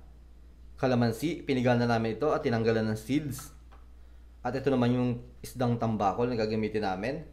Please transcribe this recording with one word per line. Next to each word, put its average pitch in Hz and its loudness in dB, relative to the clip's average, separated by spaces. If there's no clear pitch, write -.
kalamansi. 123 0
Pinigal 123 2
na 120 2
namin 113 0
ito 147 0
at 143 -2
tinanggalan 113 2
ng 110 0
seeds. 135 -4
At 127 -4
ito 135 0
naman 123 4
yung 123 0
isdang 120 -2
tambakol 113 0
na 113 -2
gagamitin 107 0
namin. 117 -4